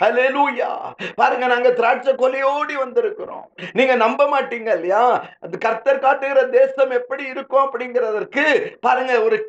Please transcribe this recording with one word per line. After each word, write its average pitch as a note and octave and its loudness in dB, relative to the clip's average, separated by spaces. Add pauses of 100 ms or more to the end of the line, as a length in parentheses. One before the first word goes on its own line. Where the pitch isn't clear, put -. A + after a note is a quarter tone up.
ஹல்லேலூயா. B3+ 2 (460)
பாருங்க, B3+ 0
நாங்க B3 2
திராட்சை B3 0
கொலையோடி C#4 0
வந்திருக்கிறோம். A3+ -4 (300)
நீங்க C4 2
நம்ப C#4+ 2
மாட்டீங்க B3 -2
இல்லையா? F#3+ 0 (100)
அது E3+ -12
கர்த்தர் A3+ 0
காட்டுகிற C4+ 2
தேசம் C4 2
எப்படி B3+ -4
இருக்கும் C4 0
அப்படிங்கிறதற்கு B3 -2
பாருங்க, B3+ 2
ஒரு A3 0